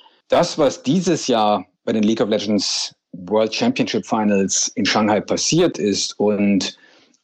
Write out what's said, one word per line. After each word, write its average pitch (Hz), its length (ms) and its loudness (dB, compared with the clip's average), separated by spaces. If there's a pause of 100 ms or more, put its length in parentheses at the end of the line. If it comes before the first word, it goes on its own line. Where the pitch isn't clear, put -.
(280)
Das, 143 300 2
was 143 260 0
dieses 170 440 0
Jahr 107 380 2 (180)
bei 113 100 -2
den 110 100 2
League 110 180 2
of 104 80 0
Legends 101 640 -2 (180)
World 104 400 -2
Championship 127 520 -2
Finals 104 640 0
in 107 160 -4
Shanghai 107 360 2
passiert 160 560 0
ist - 420 -4
und 101 580 0 (460)